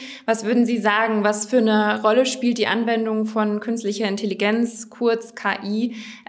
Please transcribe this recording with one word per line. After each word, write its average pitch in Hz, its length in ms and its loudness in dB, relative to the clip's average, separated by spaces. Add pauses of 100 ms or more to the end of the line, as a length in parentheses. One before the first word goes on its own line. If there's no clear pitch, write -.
(260)
Was 220 200 0
würden 240 200 4
Sie 233 120 0
sagen, 214 460 2
was 208 240 0
für 254 100 2
eine 214 440 2
Rolle 233 240 4
spielt 240 320 0
die 220 100 0
Anwendung 220 580 0
von 214 340 0
künstlicher 220 480 -4
Intelligenz, 214 840 -2
kurz 226 460 -2
K - 280 -4
I, 220 320 -2 (340)